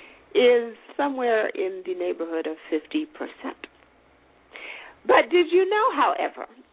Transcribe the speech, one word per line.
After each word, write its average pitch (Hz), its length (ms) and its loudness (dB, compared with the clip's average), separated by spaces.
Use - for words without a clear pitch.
is 240 420 4
somewhere 254 500 0
in 190 360 -6
the 180 100 -6
neighborhood 165 520 -4
of 160 120 -8
fifty 156 360 -4
percent. - 640 -14
But 269 240 4
did 339 200 4
you 370 200 2
know, 427 240 2
however, - 560 -2